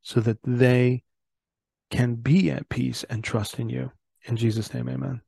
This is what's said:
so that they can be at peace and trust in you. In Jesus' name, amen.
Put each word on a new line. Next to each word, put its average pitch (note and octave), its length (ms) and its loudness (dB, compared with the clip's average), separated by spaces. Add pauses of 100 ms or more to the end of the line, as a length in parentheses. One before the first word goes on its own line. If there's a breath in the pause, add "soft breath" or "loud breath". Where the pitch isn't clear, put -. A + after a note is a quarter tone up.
so - 200 0
that A2+ 220 0
they B2 600 4 (840)
can A#2+ 260 0
be D3 360 2
at - 180 -8
peace B2+ 400 -4
and A2 140 -6
trust - 360 -4
in A#2 100 -4
you. B2+ 220 -6 (340)
In A#2+ 120 -2
Jesus' A2+ 360 0
name, B2 140 -6
amen. C3 400 -6